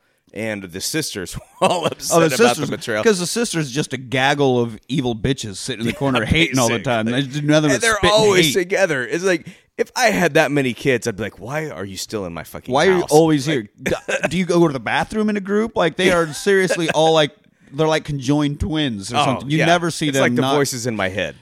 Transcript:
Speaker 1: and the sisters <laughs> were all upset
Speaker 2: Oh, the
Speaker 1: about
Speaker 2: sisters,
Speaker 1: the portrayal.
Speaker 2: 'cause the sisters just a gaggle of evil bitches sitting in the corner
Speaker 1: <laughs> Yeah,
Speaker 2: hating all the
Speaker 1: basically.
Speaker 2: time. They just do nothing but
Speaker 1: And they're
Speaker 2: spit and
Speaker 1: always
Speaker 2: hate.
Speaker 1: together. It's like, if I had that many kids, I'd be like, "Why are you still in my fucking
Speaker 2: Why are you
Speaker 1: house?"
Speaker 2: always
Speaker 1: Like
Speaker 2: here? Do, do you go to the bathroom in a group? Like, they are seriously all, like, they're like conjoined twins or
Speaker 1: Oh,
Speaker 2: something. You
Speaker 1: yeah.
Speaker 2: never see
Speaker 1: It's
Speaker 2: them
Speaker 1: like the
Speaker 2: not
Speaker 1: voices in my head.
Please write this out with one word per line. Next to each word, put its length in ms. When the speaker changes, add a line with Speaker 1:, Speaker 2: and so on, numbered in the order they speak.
Speaker 1:
and 300
the 180
sisters 540
<laughs> 120
were 60
all 200
upset 280
Speaker 2:
Oh, 60
the 60
Speaker 1:
about 100
Speaker 2:
sisters, 320
Speaker 1:
the 80
portrayal. 260
Speaker 2:
'cause 160
the 80
sisters 440
just 220
a 40
gaggle 640
of 260
evil 280
bitches 420
sitting 240
in 60
the 60
corner 260
Speaker 1:
<laughs> 40
Yeah, 60
Speaker 2:
hating 300
all 100
the 80
Speaker 1:
basically. 60
Speaker 2:
time. 140
They 160
just 180
do 60
nothing 220
but 60
Speaker 1:
And 80
they're 140
Speaker 2:
spit 140
and 100
Speaker 1:
always 320
Speaker 2:
hate. 80
Speaker 1:
together. 440
It's 200
like, 220
if 180
I 120
had 260
that 180
many 220
kids, 340
I'd 80
be 80
like, 160
"Why 300
are 160
you 100
still 300
in 80
my 100
fucking 300
Speaker 2:
Why 140
are 40
you 80
Speaker 1:
house?" 120
Speaker 2:
always 360
Speaker 1:
Like 80
Speaker 2:
here? 140
Do, 120
do 100
you 80
go 220
to 60
the 60
bathroom 500
in 80
a 40
group? 360
Like, 180
they 160
are 220
seriously 600
all, 200
like, 200
they're 160
like 160
conjoined 560
twins 540
or 20
Speaker 1:
Oh, 80
Speaker 2:
something. 260
You 100
Speaker 1:
yeah. 80
Speaker 2:
never 220
see 200
Speaker 1:
It's 80
Speaker 2:
them 60
Speaker 1:
like 120
the 60
Speaker 2:
not 140
Speaker 1:
voices 300
in 120
my 100
head. 340